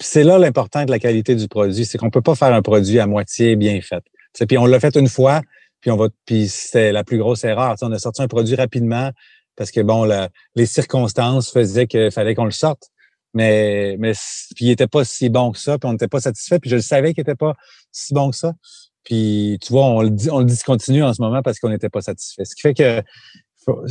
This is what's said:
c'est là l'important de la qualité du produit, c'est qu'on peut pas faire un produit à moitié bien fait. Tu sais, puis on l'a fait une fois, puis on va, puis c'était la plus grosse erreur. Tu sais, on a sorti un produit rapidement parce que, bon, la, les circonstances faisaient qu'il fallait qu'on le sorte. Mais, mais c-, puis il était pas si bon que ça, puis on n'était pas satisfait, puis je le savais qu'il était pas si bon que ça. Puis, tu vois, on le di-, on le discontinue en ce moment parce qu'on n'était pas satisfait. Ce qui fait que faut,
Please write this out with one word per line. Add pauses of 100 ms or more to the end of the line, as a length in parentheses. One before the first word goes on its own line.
c'est
là
l'important
de
la
qualité
du
produit,
c'est
qu'on
peut
pas
faire
un
produit
à
moitié
bien
fait.
Tu (220)
sais,
puis
on
l'a
fait
une
fois, (380)
puis
on
va, (160)
puis
c'était
la
plus
grosse
erreur.
Tu
sais,
on
a
sorti
un
produit
rapidement (440)
parce
que,
bon,
la, (260)
les
circonstances
faisaient
qu'il
fallait
qu'on
le
sorte. (460)
Mais,
mais
c-,
puis
il
était
pas
si
bon
que
ça,
puis
on
n'était
pas
satisfait,
puis
je
le
savais
qu'il
était
pas (380)
si
bon
que
ça. (500)
Puis,
tu
vois,
on
le
di-,
on
le
discontinue
en
ce
moment
parce
qu'on
n'était
pas
satisfait.
Ce
qui
fait
que (600)
faut,